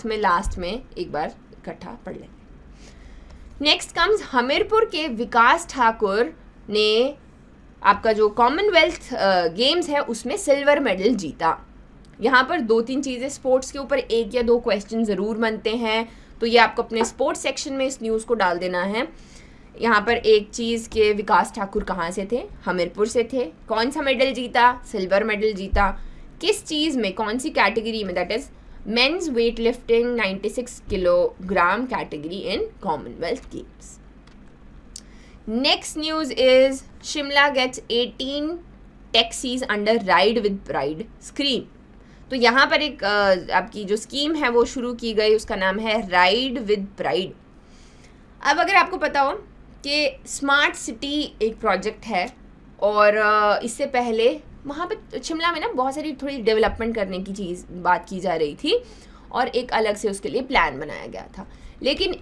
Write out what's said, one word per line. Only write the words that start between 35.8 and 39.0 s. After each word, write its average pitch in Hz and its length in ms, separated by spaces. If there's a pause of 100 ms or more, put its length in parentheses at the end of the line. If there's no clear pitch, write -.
news 311 320
is 262 540 (220)
Shimla 285 520
gets 254 240 (120)
eighteen 269 560 (680)